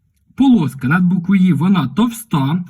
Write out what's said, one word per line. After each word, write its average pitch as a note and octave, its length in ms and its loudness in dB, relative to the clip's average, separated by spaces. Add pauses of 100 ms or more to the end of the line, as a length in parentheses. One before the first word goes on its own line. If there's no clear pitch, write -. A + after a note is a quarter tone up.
(360)
полоска F3 520 0
над F3 160 0
буквою F#3 380 0
"І", F#3 120 4
вона D#3+ 340 0
товста, E3+ 840 -4